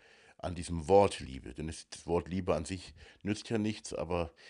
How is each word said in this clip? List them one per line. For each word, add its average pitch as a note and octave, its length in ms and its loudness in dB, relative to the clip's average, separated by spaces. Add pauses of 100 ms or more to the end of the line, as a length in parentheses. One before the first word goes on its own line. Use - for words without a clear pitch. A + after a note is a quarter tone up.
(380)
an E2+ 160 -4
diesem E2+ 340 -4
Wort G2 320 8
Liebe. B1+ 340 -10
Denn D#2 140 -4
es, - 220 -10
das - 160 -14
Wort E2+ 220 2
Liebe F2+ 260 0
an D#2+ 100 -2
sich - 300 -8 (280)
nützt - 280 -4
ja A#2 80 0
nichts, G#2+ 340 -4
aber, E2+ 400 -2 (180)